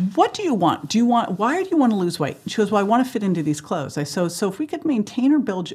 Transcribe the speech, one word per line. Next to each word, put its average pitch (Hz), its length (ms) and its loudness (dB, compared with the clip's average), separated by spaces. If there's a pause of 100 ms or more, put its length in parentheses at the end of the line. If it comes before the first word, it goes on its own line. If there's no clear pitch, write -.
(140)
what 370 200 2
do 427 100 -6
you 320 100 0
want? 160 360 0
Do 214 100 0
you 240 60 4
want, 233 340 0
why 294 240 0
do 381 60 -6
you 339 80 0
wanna 233 180 4
lose 175 240 -2
weight?" - 240 -2
And - 80 -8
she - 60 -8
goes, 208 140 0
"Well, 208 80 4
I 202 40 2
wanna 233 220 2
fit 233 180 -6
into 175 180 0
these 147 200 -2
clothes." 151 360 -6
I 147 60 -2
said, 143 100 -8
"So, 180 140 0
so 185 220 -2
if 185 100 -8
we 302 80 -4
could - 180 -6
maintain 254 460 0
or 302 80 4
build 185 360 -4